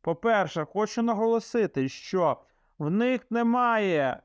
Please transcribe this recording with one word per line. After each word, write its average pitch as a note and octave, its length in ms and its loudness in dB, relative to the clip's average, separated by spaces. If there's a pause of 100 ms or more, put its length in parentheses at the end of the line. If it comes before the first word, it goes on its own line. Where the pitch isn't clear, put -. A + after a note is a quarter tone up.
По-перше, E3+ 640 0
хочу G#3+ 380 -2
наголосити, A3+ 840 0
що E3 540 -2 (360)
в D3 120 -2
них A#3+ 400 -2
немає A3 960 0